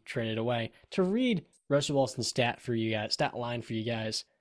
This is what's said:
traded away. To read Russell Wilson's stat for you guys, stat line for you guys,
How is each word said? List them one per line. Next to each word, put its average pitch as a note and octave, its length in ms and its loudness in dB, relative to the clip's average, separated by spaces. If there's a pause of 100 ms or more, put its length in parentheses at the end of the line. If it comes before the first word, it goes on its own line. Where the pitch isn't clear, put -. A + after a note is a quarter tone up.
traded A2+ 340 -4
away. A#2 320 -2 (200)
To F#3+ 120 2
read G#3+ 420 2 (240)
Russell C#3+ 280 2
Wilson's B2 320 0
stat A#2+ 320 0
for B2 120 -2
you A2+ 160 0
guys, G#2+ 240 -2
stat - 220 0
line A#2+ 260 -4
for A#2 120 -8
you A2 100 -2
guys, A2 400 -4 (180)